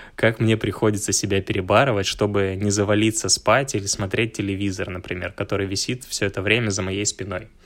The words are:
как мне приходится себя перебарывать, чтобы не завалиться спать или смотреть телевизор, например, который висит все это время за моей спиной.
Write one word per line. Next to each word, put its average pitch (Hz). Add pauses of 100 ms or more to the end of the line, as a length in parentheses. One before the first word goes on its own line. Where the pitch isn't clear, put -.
(160)
как 110
мне 113
приходится 104
себя 98
перебарывать, 101
чтобы 101
не 104
завалиться 104
спать 131
или 98
смотреть 107
телевизор, 98
например, 90
который 98
висит 98
все -
это 95
время 107
за 101
моей 98
спиной. 92 (180)